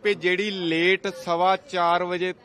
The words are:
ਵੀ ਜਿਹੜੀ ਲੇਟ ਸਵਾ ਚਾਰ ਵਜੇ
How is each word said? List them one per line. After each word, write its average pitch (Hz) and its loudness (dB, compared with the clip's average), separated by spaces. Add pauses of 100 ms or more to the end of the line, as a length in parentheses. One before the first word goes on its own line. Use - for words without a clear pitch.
ਵੀ 202 2
ਜਿਹੜੀ 180 -2
ਲੇਟ 180 0 (180)
ਸਵਾ 180 2
ਚਾਰ 175 0
ਵਜੇ 180 -4 (100)